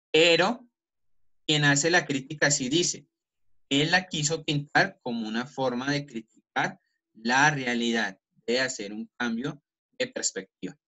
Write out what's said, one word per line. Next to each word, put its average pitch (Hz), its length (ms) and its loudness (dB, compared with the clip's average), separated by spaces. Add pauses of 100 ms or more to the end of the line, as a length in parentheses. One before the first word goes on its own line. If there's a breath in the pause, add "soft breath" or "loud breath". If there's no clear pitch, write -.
(120)
Pero 170 560 4 (800)
quien 151 140 2
hace 143 260 4
la 175 160 2
crítica 147 460 -2
sí 127 160 -2
dice, - 400 0 (640)
él 147 200 2
la 185 160 2
quiso 156 380 -2
pintar 156 580 0
como 117 240 -6
una 113 200 -4
forma 131 440 -4
de 143 160 -4
criticar 165 720 -8 (320)
la 127 380 2
realidad, 117 680 -2 (260)
de 123 140 2
hacer 104 320 -6
un 113 260 -12
cambio 123 420 -4 (380)
de 123 80 -2
perspectiva. - 800 -8